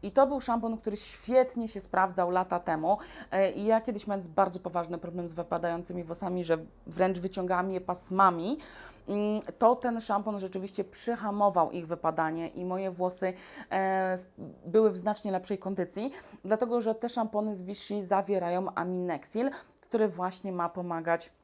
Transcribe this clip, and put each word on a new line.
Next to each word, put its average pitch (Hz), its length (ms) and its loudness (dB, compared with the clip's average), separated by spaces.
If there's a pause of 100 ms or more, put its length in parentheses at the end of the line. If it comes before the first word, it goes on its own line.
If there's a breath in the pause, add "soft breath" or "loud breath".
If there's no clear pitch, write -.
I 202 80 -6
to 277 160 8
był 269 140 -2
szampon, 226 380 -2
który 214 180 -4
świetnie 240 720 2
się 208 120 -8
sprawdzał 185 500 2
lata 185 300 2
temu. 170 380 2 (320 loud breath)
E, 190 200 4
i 202 140 -6
ja 220 160 6
kiedyś, 220 260 -6
mając 196 200 -4
bardzo 185 340 2
poważny 170 380 -4
problem 170 300 -6
z 165 40 -10
wypadającymi 170 720 -4
włosami, 175 400 -4
że 165 140 4 (280)
wręcz 185 320 2
wyciągałam 185 520 -2
je 185 100 -2
pasmami, 185 800 2 (500 loud breath)
mm, 208 320 0 (180)
to 240 180 6
ten 240 240 -2
szampon 208 380 -2
rzeczywiście 190 460 -6
przyhamował 202 840 2
ich 170 160 -6
wypadanie 165 640 0
i - 160 -8
moje 185 260 -2
włosy, 180 420 -2 (380 loud breath)
e, 190 420 2
s-, 185 140 -4 (400)
były 214 240 6
w 185 60 -6
znacznie 202 360 -2
lepszej 185 260 -2
kondycji, 196 540 -4 (320 loud breath)
dlatego 226 360 2
że 220 140 2
te 226 140 -6
szampony 214 480 -2
z 180 60 -8
Vichy 202 400 -4
zawierają 185 720 0
aminexil, 180 760 -2 (300 loud breath)
który 214 280 2
właśnie 185 440 -4
ma 175 160 0
pomagać 170 640 0 (120)